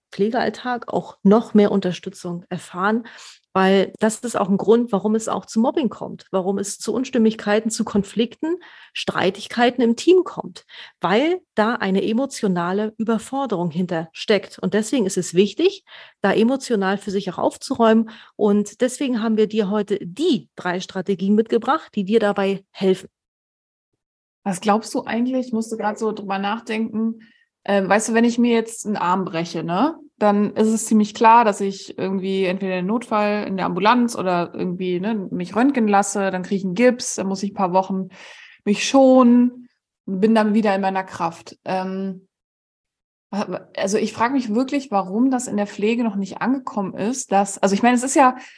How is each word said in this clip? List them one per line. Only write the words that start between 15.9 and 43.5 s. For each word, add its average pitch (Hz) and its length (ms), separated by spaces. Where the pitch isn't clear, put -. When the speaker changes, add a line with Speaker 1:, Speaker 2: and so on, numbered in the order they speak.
Speaker 1:
da 196 120
emotional 220 640
für 202 120
sich 190 200
auch - 80
aufzuräumen. 226 720
Und 208 460
deswegen 254 400
haben 220 160
wir 214 100
dir 208 220
heute 208 320
die 214 520
drei 180 260
Strategien 190 540
mitgebracht, 233 600
die 202 100
dir 220 160
dabei 196 420
helfen. 190 360
Speaker 2:
Was 185 160
glaubst 214 340
du 269 100
eigentlich? 254 440
Ich - 40
musste 220 240
grad 208 220
so 220 140
drüber 196 260
nachdenken. 220 800
Ähm, 196 200
weißt 214 220
du, 220 40
wenn 233 100
ich 240 140
mir 240 160
jetzt 226 320
einen 208 100
Arm 185 280
breche, 170 400
ne, 208 320
dann 208 360
ist 220 140
es 220 180
ziemlich 214 280
klar, 233 300
dass 202 160
ich 196 380
irgendwie 190 460
entweder 185 320
den 180 100
Notfall 208 600
in 190 80
der 180 100
Ambulanz 226 480
oder 175 400
irgendwie, 180 460
ne, 220 140
mich 180 240
röntgen 247 320
lasse, 202 420
dann 180 140
krieg 196 140
ich 180 60
einen 180 100
Gips, 247 420
dann 202 100
muss 190 160
ich 202 80
ein - 60
paar 180 160
Wochen 185 360
mich - 240
schonen, 247 800
bin 196 280
dann 214 200
wieder 214 220
in 196 40
meiner 190 220
Kraft. - 640
Ähm, 190 640
also 196 680